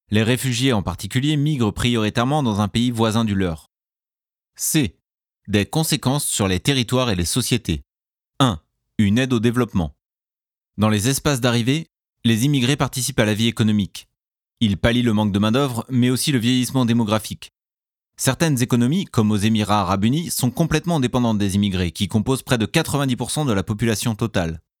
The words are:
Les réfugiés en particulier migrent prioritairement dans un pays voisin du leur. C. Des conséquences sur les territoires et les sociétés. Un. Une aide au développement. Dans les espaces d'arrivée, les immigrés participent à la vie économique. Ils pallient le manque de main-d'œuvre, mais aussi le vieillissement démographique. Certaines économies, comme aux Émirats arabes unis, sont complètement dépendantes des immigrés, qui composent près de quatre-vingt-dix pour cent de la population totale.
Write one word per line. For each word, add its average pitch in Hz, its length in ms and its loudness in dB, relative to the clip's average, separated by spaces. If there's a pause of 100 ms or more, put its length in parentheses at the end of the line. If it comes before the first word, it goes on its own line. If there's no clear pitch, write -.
Les 107 140 2
réfugiés 127 500 0
en 101 100 0
particulier 127 540 -2
migrent 139 340 0
prioritairement 120 720 0
dans 104 160 0
un 104 80 2
pays 120 240 0
voisin 113 320 0
du 104 120 -2
leur. 90 360 -4 (840)
C. - 440 -2 (480)
Des 101 180 0
conséquences 147 600 -2
sur - 220 -2
les 92 120 0
territoires 127 500 0
et 101 60 0
les 87 100 -2
sociétés. 101 580 -2 (560)
Un. 113 200 2 (380)
Une 104 200 2
aide 131 160 0
au 117 60 2
développement. 110 560 0 (840)
Dans 107 120 2
les 107 180 2
espaces 135 340 0
d'arrivée, 123 460 0 (380)
les 117 200 2
immigrés 143 320 2
participent 131 420 -4
à 113 60 4
la 107 80 2
vie 110 140 0
économique. 110 600 0 (520)
Ils 101 180 2
pallient 120 260 0
le 117 100 2
manque 104 200 0
de 101 60 0
main-d'œuvre, 117 500 0
mais 127 200 2
aussi 127 220 0
le 131 80 2
vieillissement 127 460 0
démographique. 110 680 -2 (640)
Certaines 135 460 0
économies, 123 440 2
comme 107 260 0
aux 107 60 2
Émirats 107 440 2
arabes 98 240 0
unis, 143 240 0
sont 123 220 -2
complètement 156 500 0
dépendantes 120 380 0
des 98 160 0
immigrés, 92 360 0
qui 98 160 -4
composent 120 360 -2
près 120 160 0
de 104 80 0
quatre-vingt-dix 143 500 -2
pour 123 140 -6
cent 151 120 -2
de 131 80 0
la 95 120 0
population 113 520 -2
totale. 87 460 -4 (180)